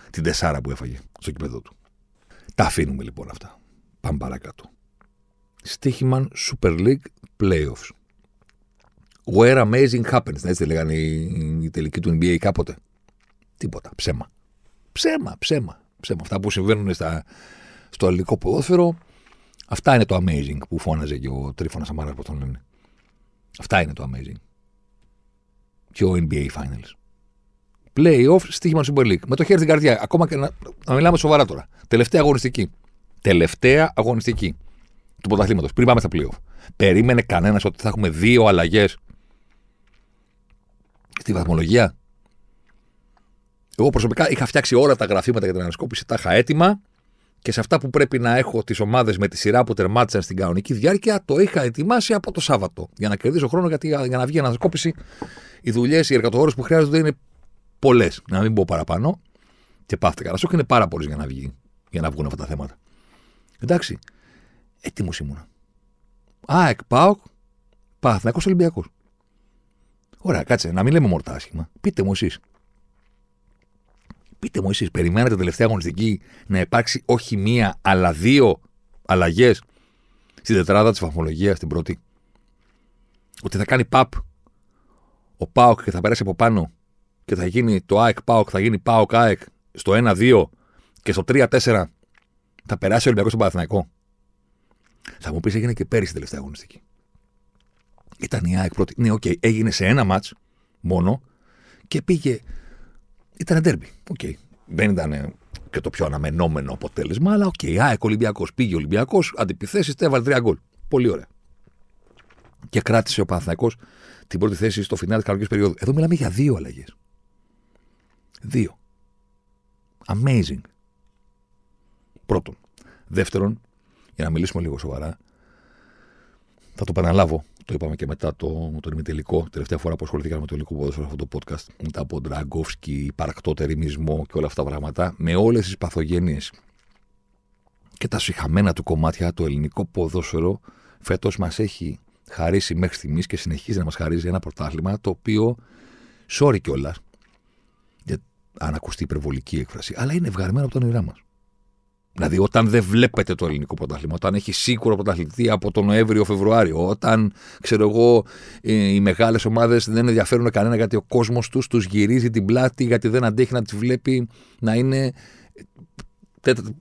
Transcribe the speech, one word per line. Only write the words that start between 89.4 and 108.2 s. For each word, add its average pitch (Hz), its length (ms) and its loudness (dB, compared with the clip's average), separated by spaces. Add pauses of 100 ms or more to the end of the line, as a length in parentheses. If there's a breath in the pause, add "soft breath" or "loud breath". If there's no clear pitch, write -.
στο - 200 -2
ένα 113 200 4
δύο 104 360 6 (520 soft breath)
και 104 100 -2
στο 95 120 -4
τρία 127 240 2
τέσσερα 110 440 2 (760)
θα 104 120 -6
περάσει 110 300 0
ο 127 40 6
Ολυμπιακός 104 200 2
στον 117 80 -2
Παναθηναϊκό; 92 500 -2 (1300 loud breath)
Θα - 140 -10
μου 80 60 -6
πεις, 101 160 -2
«Έγινε 117 180 -2
και - 120 -6
πέρυσι 107 260 -2
η - 20 -14
τελευταία - 260 -10
αγωνιστική». 69 420 -18 (1400)
Ήταν - 280 -6
η 90 120 0
αεκ 92 160 -2
πρώτη. 95 240 -2
Ναι, 117 140 2
οκ, 110 120 -2 (160)
έγινε 113 320 0
σε - 140 -2
ένα 120 180 4
μάτς 95 300 -2 (460)
μόνο 90 420 0 (640 soft breath)
και 147 140 -4
πήγε, 147 380 0 (960 soft breath)
ήταν 165 240 0
ντέρμπι. 156 280 0 (200)
Οκ. 170 100 -12 (460)
Δεν 98 260 0
ήταν, 80 220 -2
ε, 71 200 -8 (360)
και - 120 -8
το - 80 -8
πιο - 160 -4
αναμενόμενο 73 680 -4
αποτέλεσμα, 92 600 -4
αλλά 202 120 2
οκ, - 180 -6 (160)
αεκ 123 240 0
Ολυμπιακός. 107 500 -2